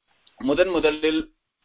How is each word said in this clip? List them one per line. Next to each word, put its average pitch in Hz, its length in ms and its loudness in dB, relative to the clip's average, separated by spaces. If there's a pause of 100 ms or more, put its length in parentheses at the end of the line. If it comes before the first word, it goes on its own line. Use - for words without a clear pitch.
(380)
முதன் 160 300 0
முதலில் 156 680 0 (320)